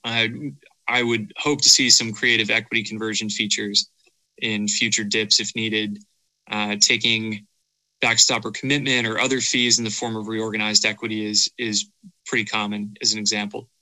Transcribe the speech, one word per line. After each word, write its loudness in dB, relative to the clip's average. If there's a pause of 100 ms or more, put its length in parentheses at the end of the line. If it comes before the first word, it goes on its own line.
uh, 0 (600)
I 2
would 0
hope 0
to 8
see 8
some 6
creative 2
equity 0
conversion -4
features -2 (500)
in -2
future 0
dips 2
if -6
needed. -2 (460)
Uh, -2
taking 0 (560)
backstop 2
or -6
commitment 0
or -2
other 2
fees 2
in -2
the -2
form -4
of -6
reorganized -2
equity -2
is, -2
is -4 (340)
pretty -2
common -6
as 0
an -4
example. -4 (120)